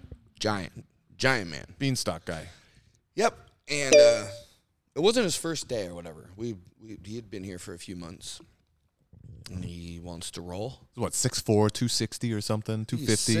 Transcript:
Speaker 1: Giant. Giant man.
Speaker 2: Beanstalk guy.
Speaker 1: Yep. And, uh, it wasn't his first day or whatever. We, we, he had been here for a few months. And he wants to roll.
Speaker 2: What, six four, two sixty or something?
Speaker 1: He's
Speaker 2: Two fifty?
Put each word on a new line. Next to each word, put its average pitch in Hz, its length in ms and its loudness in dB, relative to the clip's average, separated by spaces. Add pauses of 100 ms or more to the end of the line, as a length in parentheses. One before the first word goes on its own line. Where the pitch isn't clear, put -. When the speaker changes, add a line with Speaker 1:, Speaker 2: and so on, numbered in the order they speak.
(400)
Speaker 1:
Giant. 104 460 -4 (320)
Giant 120 320 2
man. 71 160 -10 (140)
Speaker 2:
Beanstalk 117 460 -2
guy. 82 240 -8 (680)
Speaker 1:
Yep. 220 180 2 (360)
And, 143 260 4
uh, 147 300 10 (680)
it - 60 -6
wasn't 226 240 4
his 175 140 0
first 165 320 -6
day 110 180 -2
or 87 80 -10
whatever. 82 400 -14
We, 110 200 -6 (280)
we, 110 220 -16
he 107 100 -12
had 113 160 -14
been 95 140 -10
here 92 140 -10
for - 140 -12
a 85 60 -14
few - 160 -12
months. 87 460 -14 (1080)
And 90 140 -8
he 85 360 -10
wants 87 320 -10
to - 100 -12
roll. 95 380 -8 (160)
Speaker 2:
What, 120 180 -4
six - 260 0
four, 107 300 6
two 123 180 -2
sixty - 460 -2
or 104 80 -2
something? 110 380 -2
Speaker 1:
He's 110 80 -6
Speaker 2:
Two 123 100 -2
fifty? 110 420 2